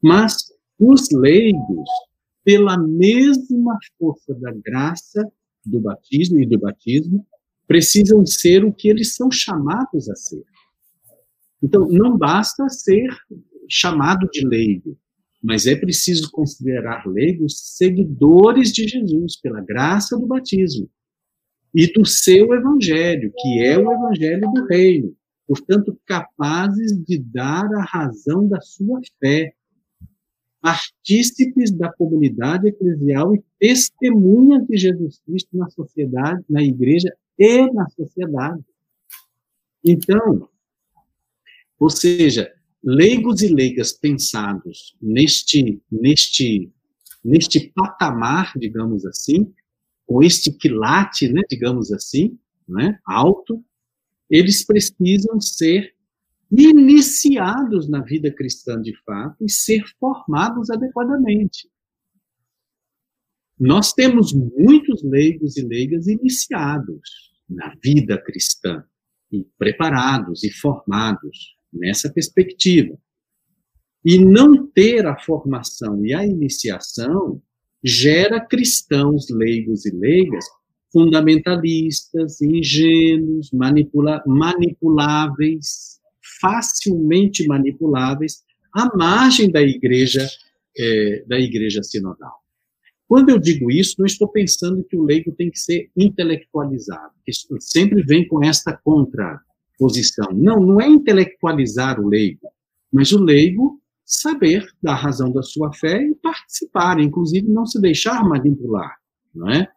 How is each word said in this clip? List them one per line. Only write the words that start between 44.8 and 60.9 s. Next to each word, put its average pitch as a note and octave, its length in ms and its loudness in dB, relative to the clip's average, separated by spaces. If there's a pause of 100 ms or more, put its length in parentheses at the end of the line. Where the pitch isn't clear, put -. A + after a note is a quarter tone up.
neste, A#2+ 800 0 (100)
neste, A2+ 800 -2 (520)
neste D#3 520 0
patamar, D#3 840 -4
digamos A2+ 480 -6
assim, D#3+ 480 -4 (520)
com B2 160 0
este E3 300 2
quilate, C#3 760 -2
né, D3 220 0
digamos A#2+ 420 -6
assim, D3+ 460 -4 (300)
né, B2+ 380 -4
alto, F#3+ 580 -2 (680)
eles F3+ 360 2
precisam G3+ 760 0
ser F3 520 -4 (580)
iniciados C4+ 1400 4
na C#3+ 120 -2
vida D3 300 -4
cristã B2 480 -10
de A2 240 -10
fato A2+ 400 -10
e G#3 80 -4
ser G#3+ 320 -2 (160)
formados A#3 720 -4
adequadamente. A#3+ 960 -4 (1900)